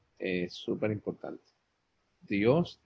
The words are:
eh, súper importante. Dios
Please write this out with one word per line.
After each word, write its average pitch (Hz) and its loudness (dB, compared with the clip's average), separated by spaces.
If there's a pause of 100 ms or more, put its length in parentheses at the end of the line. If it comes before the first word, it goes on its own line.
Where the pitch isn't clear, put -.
(180)
eh, 90 -2
súper 107 -2
importante. 82 -8 (800)
Dios 117 2